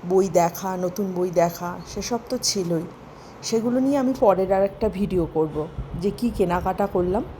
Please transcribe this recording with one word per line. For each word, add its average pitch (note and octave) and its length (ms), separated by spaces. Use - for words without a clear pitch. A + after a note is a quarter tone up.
বই F#3+ 180
দেখা, E3+ 320
নতুন G3 220
বই F3+ 140
দেখা, E3+ 300
সেসব A3+ 420
তো B3+ 80
ছিলই। E3+ 360
সেগুলো A#3 380
নিয়ে C#4 220
আমি B3+ 100
পরের F#3+ 340
আর G3 140
একটা - 160
ভিডিও F#3 260
করব, D#3 200
যে G3 180
কী A#3+ 100
কেনাকাটা F#3 560
করলাম F#3 300